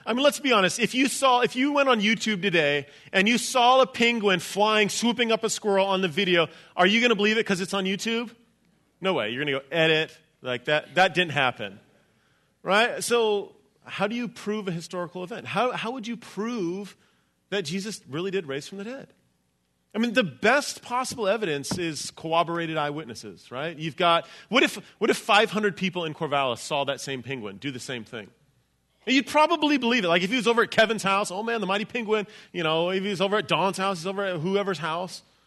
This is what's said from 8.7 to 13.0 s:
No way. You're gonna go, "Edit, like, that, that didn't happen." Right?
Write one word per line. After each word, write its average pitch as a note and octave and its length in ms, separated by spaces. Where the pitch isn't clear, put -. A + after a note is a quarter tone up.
No F#3 120
way. A2+ 180
You're C3 140
gonna C3+ 160
go, - 100
"Edit, D#3+ 480
like, B2 220
that, D3+ 320
that F3+ 180
didn't E3+ 180
happen." A#2+ 460
Right? F#3+ 400